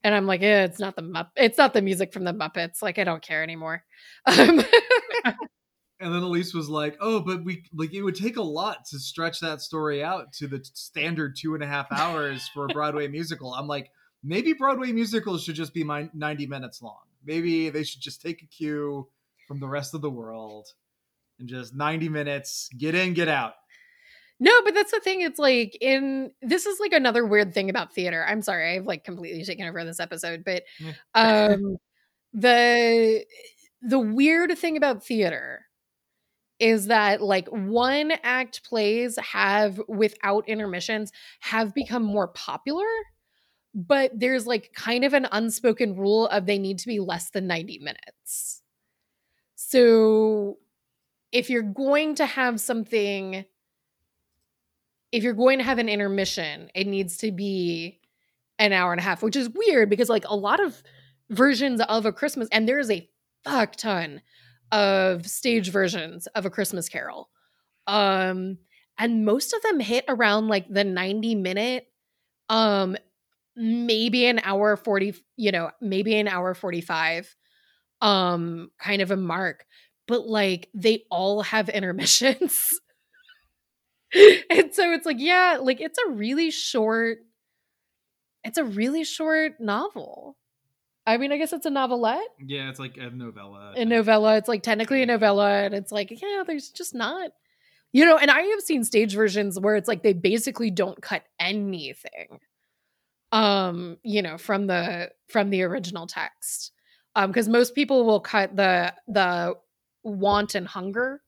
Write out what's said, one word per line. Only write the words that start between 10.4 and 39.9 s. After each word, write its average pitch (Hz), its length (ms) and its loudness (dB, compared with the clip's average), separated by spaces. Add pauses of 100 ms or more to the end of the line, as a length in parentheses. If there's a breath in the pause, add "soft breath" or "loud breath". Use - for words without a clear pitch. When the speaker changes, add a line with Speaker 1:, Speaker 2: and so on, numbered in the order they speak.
Speaker 2:
the 135 120 -8
t-, 135 160 -16
standard 156 640 -6
two 160 180 -6
and 147 100 -8
a - 20 -10
half 143 240 -8
hours 143 580 -4
for 143 180 -10
a - 20 -6
Speaker 1:
<laughs> 151 60 -6
Speaker 2:
Broadway 147 340 -4
musical." 147 460 -10
I'm 139 120 -10
like, 143 240 -10 (320)
"Maybe 220 300 -2
Broadway 262 400 -2
musicals 214 500 -2
should 160 140 -8
just 160 160 -8
be 165 120 -4
my, 147 280 -6
ninety 151 340 -6
minutes 131 360 -14
long. 104 180 -20 (240)
Maybe 160 460 -2
they 151 120 -4
should 131 200 -10
just - 180 -12
take 170 220 -12
a 156 40 -20
cue 147 640 -8 (400)
from 143 120 -12
the 135 80 -10
rest 143 260 -8
of 151 80 -8
the 147 80 -4
world 110 580 -14 (720)
and 123 80 -16
just 123 260 -12
ninety 156 360 -2
minutes, 143 680 -6
get 151 180 -4
in, 180 200 0
get 165 140 0
out." 143 260 -2 (840 soft breath)
Speaker 1:
No, 339 140 6 (120)
but 415 100 2
that's 403 180 2
the 440 80 0
thing. 381 220 -2
It's 320 160 -4
like, 254 420 2
in, 269 500 0 (120)
this 320 240 0
is, 392 120 -4
like, 403 140 -2
another 240 320 2
weird 208 300 2
thing 196 160 -2
about 180 240 -6
theater. 170 340 -4
I'm 208 140 -2
sorry, 175 340 -2
I've, 185 80 -6
like, 170 180 -6
completely 170 420 -12
taken 185 220 -8
over 170 160 -8
this 165 160 -10
episode, 170 460 -8
but, 180 200 -6 (140 loud breath)
Speaker 2:
Yeah. 156 140 -12 (220 loud breath)
Speaker 1:
um, 214 640 4 (260)
<laughs> - 300 -20
the, 233 880 4 (560 loud breath)
the 247 180 2
weird 302 600 2
thing 330 180 -2
about 269 260 0
theater 160 600 -4 (960)
is 220 300 2
that, 208 340 2
like, 190 260 0
one 247 640 0 (120)
act 254 380 -4
plays 226 560 -2
have, 202 720 0
without 208 600 0